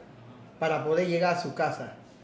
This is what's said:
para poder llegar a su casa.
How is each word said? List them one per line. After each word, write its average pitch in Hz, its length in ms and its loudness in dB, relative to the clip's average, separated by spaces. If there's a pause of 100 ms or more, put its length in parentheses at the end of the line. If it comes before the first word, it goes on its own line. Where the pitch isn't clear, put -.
(580)
para 156 260 2
poder 165 240 2
llegar 170 280 2
a - 40 -4
su 139 140 -6
casa. 139 440 -2 (260)